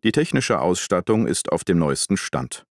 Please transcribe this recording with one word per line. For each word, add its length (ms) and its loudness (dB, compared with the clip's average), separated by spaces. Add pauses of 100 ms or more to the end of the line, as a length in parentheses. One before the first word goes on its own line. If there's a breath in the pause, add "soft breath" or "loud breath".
Die 80 4
technische 480 0
Ausstattung 680 0
ist 240 -2
auf 120 -2
dem 140 2
neuesten 400 0
Stand. 560 -8